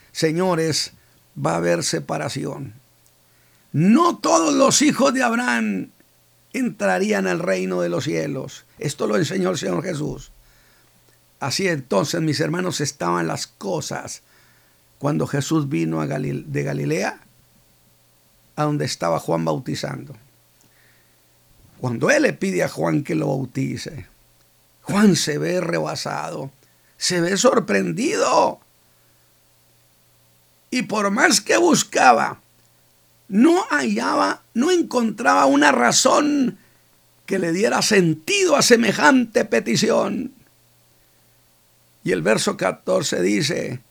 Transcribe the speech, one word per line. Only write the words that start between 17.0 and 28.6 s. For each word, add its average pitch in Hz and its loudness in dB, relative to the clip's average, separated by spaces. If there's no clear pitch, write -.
a 151 -2
donde 147 -2
estaba 85 -2
Juan 82 -2
bautizando. 76 -6
Cuando 127 -2
él 302 4
le 208 2
pide 180 -2
a 160 -4
Juan 156 -2
que 165 -4
lo 156 -2
bautice, 135 -6
Juan 196 4
se 147 -2
ve 170 -2
rebasado, 156 -6
se 180 -2
ve 170 0
sorprendido. 202 0